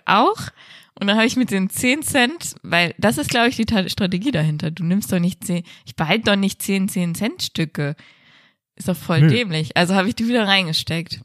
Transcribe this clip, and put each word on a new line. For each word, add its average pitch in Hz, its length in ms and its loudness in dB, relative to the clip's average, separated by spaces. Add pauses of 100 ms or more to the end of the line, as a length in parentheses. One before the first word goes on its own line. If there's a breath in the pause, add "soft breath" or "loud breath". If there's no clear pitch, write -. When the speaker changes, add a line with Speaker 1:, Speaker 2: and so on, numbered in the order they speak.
Speaker 1:
auch. 262 320 4 (600 loud breath)
Und 196 80 -2
dann 220 100 4
hab 220 80 4
ich - 100 0
mit 247 160 0
den 190 180 0
zehn 254 340 0
Cent, 277 600 0
weil 170 340 0
das 208 200 2
ist, 294 120 -4
glaub 233 180 2
ich, 254 100 -2
die 226 80 0
Ta-, 190 240 0
Strategie 190 420 -2
dahinter. 156 400 -2
Du 165 140 -8
nimmst 190 260 0
doch 185 80 2
nicht 175 240 -2
zehn, 175 200 -4 (220 loud breath)
ich - 100 -20
behalte 175 360 0
doch 202 60 4
nicht 196 240 -2
zehn 196 260 -2
zehn-Cent-Stücke. 170 1080 -4 (800 soft breath)
Ist - 120 -10
doch 180 100 0
voll 160 240 2
Speaker 2:
Nö. 156 60 8
Speaker 1:
dämlich. 160 480 0
Also 175 200 2
hab 185 100 2
ich 226 100 -2
die 226 120 -4
wieder 233 200 2
reingesteckt. 170 760 -2